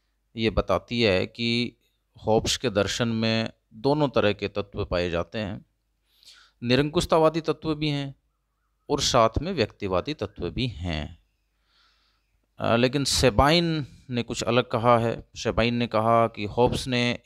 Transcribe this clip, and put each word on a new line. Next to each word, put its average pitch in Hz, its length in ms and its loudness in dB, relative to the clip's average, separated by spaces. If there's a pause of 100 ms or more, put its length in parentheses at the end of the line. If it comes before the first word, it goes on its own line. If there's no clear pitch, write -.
(360)
ये 113 140 0
बताती 101 520 -2
है 101 260 2
कि 117 500 -4 (500)
हॉब्स 110 300 2
के 123 120 -2
दर्शन 101 380 0
में 113 420 -2 (240)
दोनों 139 360 0
तरह 104 240 2
के 101 140 -6
तत्व 101 380 -6
पाए 90 240 -2
जाते 85 300 -6
हैं, 107 260 -10 (960)
निरंकुशतावादी 156 800 2
तत्व 156 340 -4
भी 151 140 -4
हैं 139 260 -8 (720)
और - 120 0
साथ 113 280 4 (120)
में 185 120 -6
व्यक्तिवादी 101 600 -2
तत्व 95 360 -8
भी 107 180 -4
हैं। 82 520 -8 (1400)
अ, 104 160 0
लेकिन 127 280 2
सेबाइन 143 840 2 (220)
ने 120 140 -2
कुछ - 200 -8
अलग 120 260 0
कहा 120 280 4
है। 113 380 -4
सेबाइन 113 400 -2
ने 120 120 -2
कहा 113 400 2
कि 107 180 -8
हॉब्स 120 420 0
ने 120 380 -2